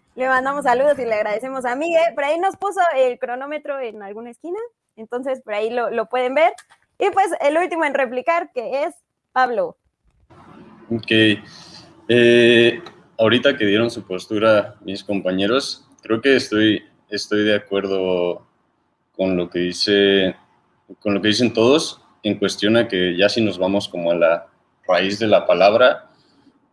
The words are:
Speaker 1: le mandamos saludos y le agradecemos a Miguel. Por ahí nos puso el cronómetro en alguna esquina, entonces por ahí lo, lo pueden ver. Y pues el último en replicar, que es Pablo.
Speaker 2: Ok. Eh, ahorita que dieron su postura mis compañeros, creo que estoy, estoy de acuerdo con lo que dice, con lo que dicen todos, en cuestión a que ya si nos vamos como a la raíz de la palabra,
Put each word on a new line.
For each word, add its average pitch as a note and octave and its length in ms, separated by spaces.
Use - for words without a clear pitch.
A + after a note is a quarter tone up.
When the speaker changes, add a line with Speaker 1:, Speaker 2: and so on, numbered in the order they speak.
Speaker 1:
le B3+ 120
mandamos C4+ 360
saludos C4+ 340
y B3+ 80
le A3+ 80
agradecemos G#3+ 520
a B3 100
Miguel. E4 400
Por C#4+ 80
ahí D#4 160
nos F#4+ 180
puso G4 220
el B3+ 240
cronómetro C#4 600
en G#3+ 220
alguna G#3+ 300
esquina, E4+ 260
entonces B3+ 460
por G#3+ 120
ahí G#3+ 160
lo, A#3 220
lo A3 160
pueden B3+ 260
ver. D#4+ 200
Y F#4+ 140
pues G4 160
el D4 160
último E4+ 280
en C#4 80
replicar, C4 600
que B3 320
es F4 100
Pablo. A#3 440
Speaker 2:
Ok. A2+ 220
Eh, A#2+ 720
ahorita B2 360
que A2 100
dieron A2 260
su G#2+ 160
postura G#2 720
mis G2 220
compañeros, G2 840
creo A2+ 200
que C#3 140
estoy, G#2+ 500
estoy G#2 340
de G#2+ 120
acuerdo F#2 920
con F#2 220
lo F2 120
que F2 100
dice, G2 760
con G#2 120
lo F#2+ 80
que G#2 60
dicen A2 260
todos, C3 480
en G#2 160
cuestión G#2 380
a A#2 100
que F2+ 280
ya G2 140
si A#2 120
nos F#2+ 180
vamos G2 280
como E2+ 220
a F2 60
la E2 320
raíz F#2+ 320
de A2+ 80
la F#2+ 180
palabra, G#2 640